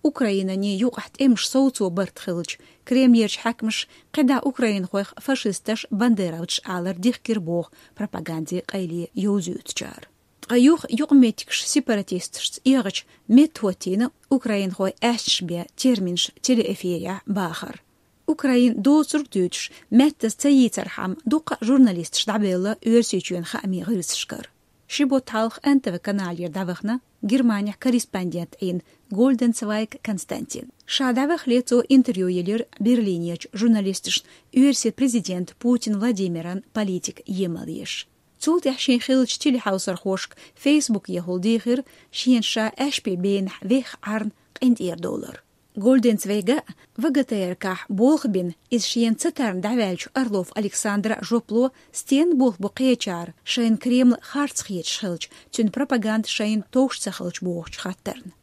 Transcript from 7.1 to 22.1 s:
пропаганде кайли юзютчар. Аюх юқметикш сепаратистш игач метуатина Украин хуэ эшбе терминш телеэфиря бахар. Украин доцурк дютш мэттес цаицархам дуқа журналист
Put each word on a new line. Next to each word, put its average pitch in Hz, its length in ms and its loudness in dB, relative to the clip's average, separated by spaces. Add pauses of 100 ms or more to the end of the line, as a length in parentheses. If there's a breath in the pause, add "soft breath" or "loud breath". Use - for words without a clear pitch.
пропаганде 170 640 -6
кайли 175 520 -6
юзютчар. - 960 -4 (400)
Аюх 254 400 6
юқметикш 254 760 4
сепаратистш - 960 -2
игач 254 420 2 (220 soft breath)
метуатина 214 880 2 (160)
Украин 208 420 0
хуэ 190 300 -2
эшбе 180 760 -2
терминш 190 560 0 (100)
телеэфиря 190 840 -2
бахар. 185 560 -6 (440)
Украин 247 540 2
доцурк 294 500 2
дютш - 420 -4 (180 loud breath)
мэттес 240 440 4
цаицархам 247 880 2
дуқа 294 360 -2
журналист 220 560 4